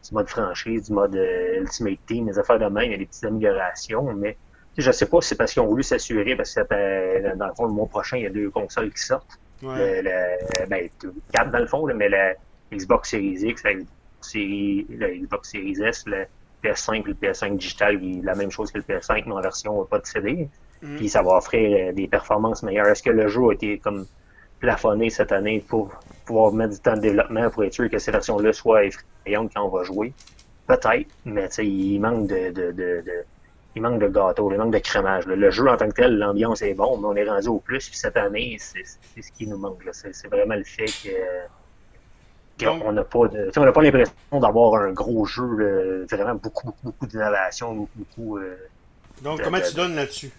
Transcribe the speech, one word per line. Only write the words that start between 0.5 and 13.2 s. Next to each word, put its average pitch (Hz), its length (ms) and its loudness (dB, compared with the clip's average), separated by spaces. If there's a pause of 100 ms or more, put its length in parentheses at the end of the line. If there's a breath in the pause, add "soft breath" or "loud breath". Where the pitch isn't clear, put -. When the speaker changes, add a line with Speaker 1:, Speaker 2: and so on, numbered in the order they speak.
Speaker 1:
du 104 80 -4
mode, 101 220 2
euh, 92 440 0
Ultimate 95 460 -4
Team, 117 220 -2
les 98 100 -2
affaires 110 200 4
de 110 60 0
même, 104 200 0
il 120 80 -2
y - 20 -4
a - 20 -6
des 95 80 -6
petites - 200 -16
améliorations, 107 920 -2
mais, 101 240 -4 (360 soft breath)
tu - 60 -6
sais, 131 100 4
je - 20 8
sais 139 120 4
pas 170 160 4
si - 80 -4
c'est - 60 -2
parce 110 180 0
qu'ils - 80 2
ont 117 60 4
voulu 113 160 2
s'assurer, 117 520 0
parce 117 140 -4
que - 60 -14
ça 107 100 2
fait, 95 720 0
dans 95 120 -4
le 90 60 -8
fond, 117 120 -2
le 110 60 0
mois 107 160 -2
prochain, 104 280 -4
il 123 60 -2
y 107 40 -4
a 95 40 -4
deux 104 180 -4
consoles 104 420 -4
qui - 120 -8
sortent. - 360 -4 (220)
Speaker 2:
Ouais. 127 400 -2
Speaker 1:
Le, 95 80 -2
le, 90 580 0
ben, 92 220 -4 (420)
quatre 117 200 2
dans 120 80 0
le 120 80 2
fond, 147 180 -2
là, 139 80 -2
mais 104 160 2
la 98 240 4 (400)
Xbox 101 380 0
Series 98 320 -2